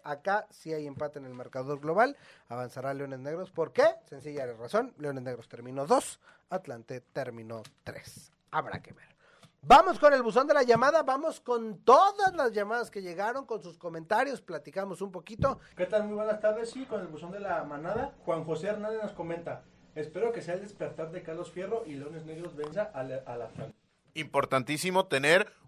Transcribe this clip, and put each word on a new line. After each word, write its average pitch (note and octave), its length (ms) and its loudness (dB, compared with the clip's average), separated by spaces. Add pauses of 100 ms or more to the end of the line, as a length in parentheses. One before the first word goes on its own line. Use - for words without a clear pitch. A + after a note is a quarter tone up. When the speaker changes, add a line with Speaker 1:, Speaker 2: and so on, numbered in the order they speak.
Speaker 1:
acá F#3+ 440 -2
sí - 220 -14
hay D3+ 160 -6
empate C#3+ 320 -8
en C3+ 60 -14
el B2+ 80 -14
marcador C3 480 -8
global, G#3 340 2 (320)
avanzará B2+ 460 -8
Leones C3+ 260 -8
Negros. D#3+ 320 -8
¿Por D#3+ 220 -4
qué? B3+ 100 4 (220)
Sencilla C#3+ 480 -10
razón, G3+ 440 -4
Leones C#3 260 -6
Negros B2 260 -10
terminó B2+ 360 -8
dos, B3 360 0 (280)
Atlante B2+ 520 -10
terminó A2+ 640 -10 (200)
tres. - 480 -16 (200)
Habrá C3 300 -4
que - 120 -20
ver. - 160 -20 (520)
Vamos D4 380 10
con D4 140 8
el B3+ 100 4
buzón A#3 240 2
de D4+ 60 6
la C#4+ 100 6
llamada, B3+ 400 6
vamos C#4 380 -2
con A3+ 380 -4
todas F#4+ 540 8
las C4 200 0
llamadas G#3+ 360 -2
que G3+ 120 -12
llegaron, G3+ 440 -4
con G#3 160 -6
sus E3 160 -16
comentarios, G3+ 640 -2
platicamos F3 600 -8
un G3 100 -6
poquito. G#3 480 -4 (160)
Speaker 2:
¿Qué F3+ 100 -2
tal? G#3 200 0
Muy G#3 100 -6
buenas G#3+ 240 -2
tardes, A3 320 0
sí, C4 140 -10
con G#3+ 160 -6
el E3+ 60 -10
buzón D#3+ 260 -12
de G3+ 80 -10
la F3 240 -2
manada. F3 480 -6 (100)
Juan D#3+ 220 -2
José D#3+ 220 -4
Hernández G#3+ 360 -4
nos G3+ 80 -6
comenta: E3 520 -8 (320)
"Espero G#3 360 -2
que A#3 100 -8
sea E3 120 -8
el G3+ 80 -4
despertar D#3+ 500 -10
de F3+ 120 -12
Carlos E3 280 -10
Fierro G3 340 -6
y D3 100 -12
Leones D#3 300 -12
Negros D#3 300 -12
venza D#3 280 -4 (100)
al, C3 180 -8 (140)
al A#2+ 160 -10
Atlante". - 340 -14 (380)
Speaker 3:
Importantísimo D3+ 920 0
tener D#3 440 4 (160)